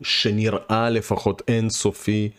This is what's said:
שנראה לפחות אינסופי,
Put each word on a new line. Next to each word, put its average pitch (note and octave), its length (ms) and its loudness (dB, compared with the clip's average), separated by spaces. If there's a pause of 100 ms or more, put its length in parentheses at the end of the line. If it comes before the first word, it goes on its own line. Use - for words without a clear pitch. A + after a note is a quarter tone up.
שנראה A2 880 0
לפחות G#2 580 0
אינסופי, G#2+ 800 0 (100)